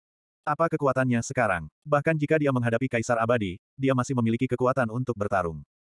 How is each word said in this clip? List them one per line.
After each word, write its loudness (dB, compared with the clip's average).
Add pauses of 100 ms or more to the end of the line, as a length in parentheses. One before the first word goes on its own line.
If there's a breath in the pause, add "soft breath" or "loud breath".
(440)
Apa 0
kekuatannya 0
sekarang? -2 (160)
Bahkan 2
jika 2
dia 2
menghadapi 0
kaisar 0
abadi, 0 (240)
dia 2
masih -2
memiliki 2
kekuatan 0
untuk -4
bertarung. -2 (180)